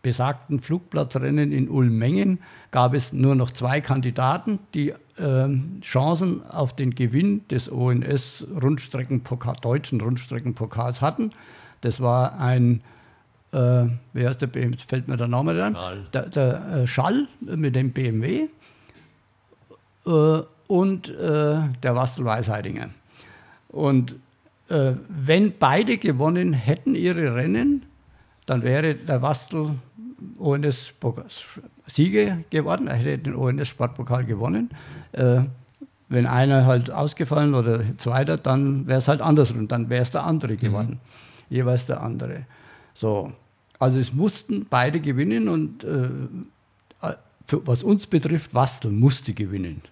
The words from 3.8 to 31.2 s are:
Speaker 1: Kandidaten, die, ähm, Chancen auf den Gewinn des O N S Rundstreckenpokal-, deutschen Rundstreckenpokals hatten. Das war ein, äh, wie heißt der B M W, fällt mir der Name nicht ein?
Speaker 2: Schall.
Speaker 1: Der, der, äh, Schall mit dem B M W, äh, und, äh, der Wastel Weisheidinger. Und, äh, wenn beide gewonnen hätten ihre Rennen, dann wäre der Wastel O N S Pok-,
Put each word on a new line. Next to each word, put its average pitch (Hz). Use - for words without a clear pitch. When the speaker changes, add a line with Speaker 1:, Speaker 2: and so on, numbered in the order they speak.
Speaker 1:
Kandidaten, 135
die, 147
ähm, 139
Chancen 165
auf 123
den 127
Gewinn 151
des 123
O 127
N 123
S 135
Rundstreckenpokal-, 127
deutschen 120
Rundstreckenpokals 120
hatten. 214
Das 120
war 127
ein, 123
äh, 123
wie 123
heißt 123
der 139
B 131
M 120
W, 120
fällt 131
mir 131
der 120
Name 139
nicht 175
ein? 214
Speaker 2:
Schall. 180
Speaker 1:
Der, 131
der, 143
äh, 123
Schall 208
mit 156
dem 131
B 131
M 110
W, 240
äh, 160
und, 190
äh, 151
der 123
Wastel 127
Weisheidinger. 107
Und, 131
äh, 135
wenn 170
beide 202
gewonnen 165
hätten 139
ihre 170
Rennen, 233
dann 123
wäre 143
der 127
Wastel 151
O 143
N 147
S 143
Pok-, 117